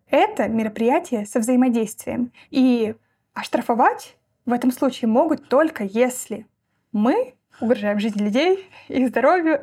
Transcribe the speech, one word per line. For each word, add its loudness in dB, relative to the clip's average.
это 2
мероприятие -2
со -4
взаимодействием, 0
и 2
оштрафовать -2
в -2
этом 0
случае -2
могут 0
только 2
если -4
мы 0
угрожаем -2
жизни -4
людей, 0
их 0
здоровью, 2